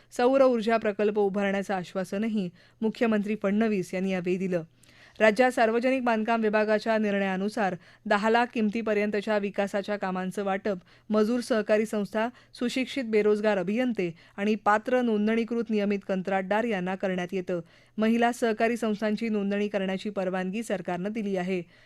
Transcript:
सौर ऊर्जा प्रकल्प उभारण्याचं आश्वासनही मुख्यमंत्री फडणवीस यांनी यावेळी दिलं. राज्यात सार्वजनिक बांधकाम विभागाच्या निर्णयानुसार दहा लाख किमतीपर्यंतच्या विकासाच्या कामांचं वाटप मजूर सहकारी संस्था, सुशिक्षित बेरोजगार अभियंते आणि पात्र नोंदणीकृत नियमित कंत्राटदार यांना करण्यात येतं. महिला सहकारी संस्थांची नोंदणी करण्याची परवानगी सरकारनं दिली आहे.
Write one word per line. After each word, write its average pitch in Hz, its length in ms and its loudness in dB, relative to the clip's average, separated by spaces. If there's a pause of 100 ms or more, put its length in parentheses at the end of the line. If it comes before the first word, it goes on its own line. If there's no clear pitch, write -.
(180)
सौर 269 240 6
ऊर्जा 226 360 4
प्रकल्प 208 420 0
उभारण्याचं 196 540 0
आश्वासनही 190 760 -4 (320)
मुख्यमंत्री 214 640 0
फडणवीस 208 500 0
यांनी 190 180 -2
यावेळी 185 260 -2
दिलं. 180 260 -2 (560)
राज्यात 220 320 6
सार्वजनिक 240 520 2
बांधकाम 226 380 0
विभागाच्या 214 560 2
निर्णयानुसार 196 800 0 (300)
दहा 208 240 2
लाख 233 240 4
किमतीपर्यंतच्या 214 840 0
विकासाच्या 202 600 -2
कामांचं 185 460 -4
वाटप 196 340 -2 (320)
मजूर 214 300 2
सहकारी 220 460 2
संस्था, 214 420 -2 (260)
सुशिक्षित 254 500 -4
बेरोजगार 208 540 2
अभियंते 208 580 -2 (220)
आणि 208 180 0
पात्र 220 460 2
नोंदणीकृत 226 680 0
नियमित 208 380 0
कंत्राटदार 190 560 -2
यांना 190 320 -2
करण्यात 185 360 -2
येतं. 180 300 -4 (360)
महिला 233 340 2
सहकारी 226 460 0
संस्थांची 214 520 -2
नोंदणी 202 380 -2
करण्याची 190 420 -4
परवानगी 185 540 -4
सरकारनं 185 480 -4
दिली 202 260 -4
आहे. 180 240 -2 (240)